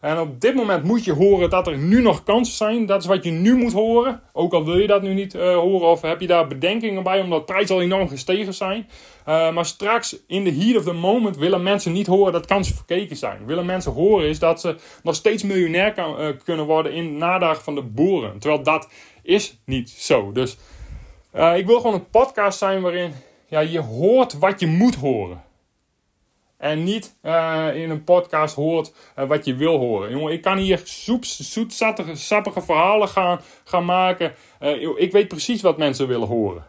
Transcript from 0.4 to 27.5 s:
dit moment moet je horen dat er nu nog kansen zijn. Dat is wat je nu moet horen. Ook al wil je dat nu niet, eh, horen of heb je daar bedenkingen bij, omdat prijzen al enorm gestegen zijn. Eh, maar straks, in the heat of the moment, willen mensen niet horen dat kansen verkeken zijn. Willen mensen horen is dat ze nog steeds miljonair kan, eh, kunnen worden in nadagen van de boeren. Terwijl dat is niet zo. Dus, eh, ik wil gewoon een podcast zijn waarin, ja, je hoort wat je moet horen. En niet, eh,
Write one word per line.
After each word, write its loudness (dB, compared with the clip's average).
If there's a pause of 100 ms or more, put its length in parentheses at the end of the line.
dit 2
moment 0
moet 0
je -2
horen 4
dat 2
er -4
nu 4
nog 2
kansen 0
zijn. 0
Dat 2
is -8
wat 0
je -2
nu 4
moet 2
horen. 2 (120)
Ook 0
al 2
wil 2
je 4
dat 4
nu -2
niet, -4
eh, 2
horen 2
of 6
heb -2
je -6
daar 4
bedenkingen -2
bij, 0
omdat -2
prijzen 0
al 2
enorm 0
gestegen -4
zijn. -6 (360)
Eh, 2
maar -2
straks, -4 (100)
in -4
the 2
heat 2
of 0
the -2
moment, 0
willen 0
mensen -2
niet -2
horen 4
dat -4
kansen 0
verkeken -6
zijn. -10
Willen -4
mensen -4
horen 4
is -4
dat 2
ze -4 (260)
nog -2
steeds 0
miljonair 0
kan, -6
eh, -4 (160)
kunnen -4
worden 0
in -6
nadagen 0
van -6
de -4
boeren. 0
Terwijl 0
dat 0 (340)
is 0
niet -4
zo. 0
Dus, -4 (760)
eh, 2
ik -2
wil 6
gewoon 0
een -6
podcast 2
zijn -2
waarin, -4 (340)
ja, -2
je -2
hoort 2
wat 0
je 0
moet 4
horen. -6 (1120)
En -2
niet, -6
eh, 0